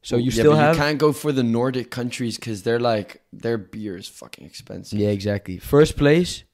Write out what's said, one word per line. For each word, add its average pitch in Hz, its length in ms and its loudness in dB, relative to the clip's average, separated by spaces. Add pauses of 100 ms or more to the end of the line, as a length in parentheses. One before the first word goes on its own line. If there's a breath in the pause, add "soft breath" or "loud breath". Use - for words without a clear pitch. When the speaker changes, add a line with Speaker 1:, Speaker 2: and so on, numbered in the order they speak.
Speaker 1:
So 127 140 -4
you 120 100 0
Speaker 2:
Yeah, 123 60 0
Speaker 1:
still 113 200 6
Speaker 2:
but 151 60 6
you 151 60 4
Speaker 1:
have 160 120 4
Speaker 2:
can't 147 220 0
go 151 140 4
for 151 200 -4
the 131 120 0
Nordic 120 460 -2
countries 120 460 -6
'cause 104 260 -10
they're, 117 180 0
like, 110 420 -4 (100)
their 117 240 -4
beer 104 400 -12
is 98 120 -16
fucking - 360 -20
expensive. - 540 -12
Speaker 1:
Yeah, 104 120 2
exactly. 101 480 -4
First 147 380 4
place. 156 460 2 (120)